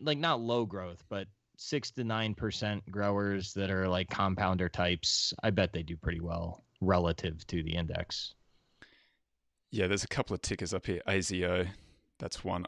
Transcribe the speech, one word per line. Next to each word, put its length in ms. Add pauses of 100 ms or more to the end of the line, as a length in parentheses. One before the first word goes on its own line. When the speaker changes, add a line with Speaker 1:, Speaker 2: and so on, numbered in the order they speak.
Speaker 1:
like, 160
not 220
low 260
growth, 420
but 200 (280)
six 360
to 120
nine 300
percent 560
growers 640
that 160
are, 180
like, 220
compounder 580
types, 640 (100)
I 80
bet 220
they 120
do 120
pretty 240
well 440 (160)
relative 640
to 160
the 120
index. 600 (1400)
Speaker 2:
Yeah, 160
there's 180
a 40
couple 260
of 80
tickers 320
up 120
here. 200
A 140
Z 260
O, 180 (540)
that's 240
one. 260